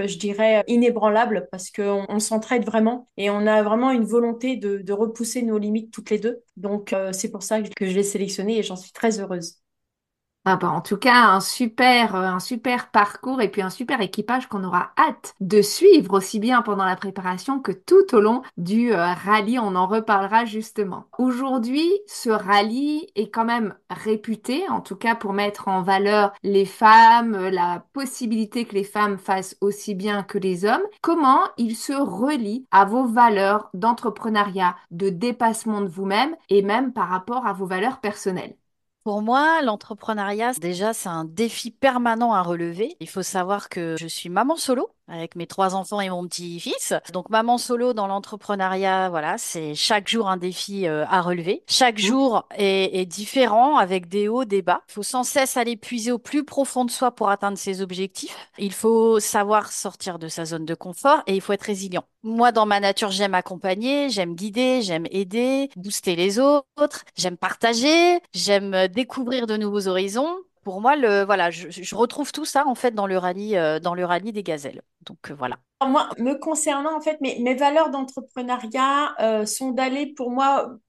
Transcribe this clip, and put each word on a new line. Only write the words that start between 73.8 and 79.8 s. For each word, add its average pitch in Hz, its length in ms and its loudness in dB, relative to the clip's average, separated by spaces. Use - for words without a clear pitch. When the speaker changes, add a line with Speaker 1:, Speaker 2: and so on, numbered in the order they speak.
Speaker 3:
dans 175 120 -2
le 180 120 -4
rallye 175 260 -2
des 208 120 -8
gazelles. 151 380 -8
Donc, - 240 -20
euh, 156 40 -12
voilà. 127 240 -8
Speaker 1:
Alors, 269 100 0
moi, 285 260 2
me 254 180 0
concernant, 302 600 -2
en 302 60 -4
fait, 311 180 -4
mes, 262 200 -4
mes 254 160 0
valeurs 285 340 2
d'entrepreneuriat, 262 1300 -4
euh, 214 260 0
sont 262 260 -6
d'aller, 262 420 -2